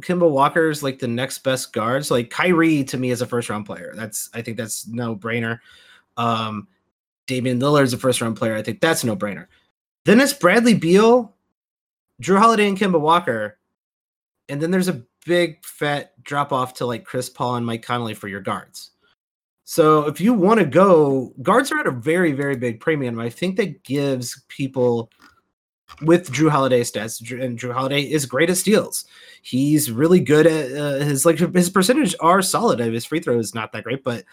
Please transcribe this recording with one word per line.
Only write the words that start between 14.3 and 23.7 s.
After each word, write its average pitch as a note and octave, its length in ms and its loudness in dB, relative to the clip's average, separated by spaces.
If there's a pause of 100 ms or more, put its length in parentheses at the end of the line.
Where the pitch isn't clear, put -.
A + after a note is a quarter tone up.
And C#3+ 120 -8
then E3 100 -2
there's F#3 180 2
a C3+ 140 -4 (240)
big E3+ 380 0
fat C#3+ 480 -6 (100)
drop C#3+ 300 -4
off B2+ 220 -2
to, C3 120 -6
like, A#2 180 -6
Chris B2+ 240 -8
Paul B2 280 -4
and A#2 100 -4
Mike A#2 160 -6
Conley A#2 320 -4
for G#2 140 -12
your G2 120 -10
guards. - 500 -10 (760)
So D#3 420 2
if D3+ 140 -6
you A3+ 120 2
wanna G#3 320 4
go, D3 760 4
guards A#3 280 2
are D#4 80 -2
at - 80 -4
a E3 40 -2
very, D3+ 420 0
very C#3 240 -4
big A#2 240 -6
premium. C3 400 -4
I A#2 80 -6
think F#3 280 -6
that F3+ 280 -4